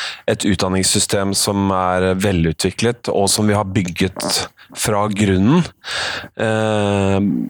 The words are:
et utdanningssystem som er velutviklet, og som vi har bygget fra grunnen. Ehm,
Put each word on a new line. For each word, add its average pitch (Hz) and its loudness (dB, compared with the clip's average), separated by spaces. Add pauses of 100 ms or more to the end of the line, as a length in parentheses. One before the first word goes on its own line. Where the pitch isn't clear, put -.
(240)
et 110 -2
utdanningssystem 98 0
som 101 0
er 92 2
velutviklet, 92 0
og 98 0
som 107 0
vi 104 4
har 104 2
bygget 92 -2 (260)
fra 104 0
grunnen. 104 2 (760)
Ehm, 101 0 (200)